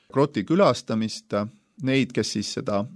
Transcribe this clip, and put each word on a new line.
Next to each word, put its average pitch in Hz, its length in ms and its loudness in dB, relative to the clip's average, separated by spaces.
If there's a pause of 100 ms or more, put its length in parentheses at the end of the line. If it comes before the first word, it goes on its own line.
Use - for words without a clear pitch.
(140)
groti 135 300 2
külastamist. 120 880 0 (500)
Neid, 131 300 2
kes - 220 -2
siis 107 180 -4
seda 104 300 -2 (120)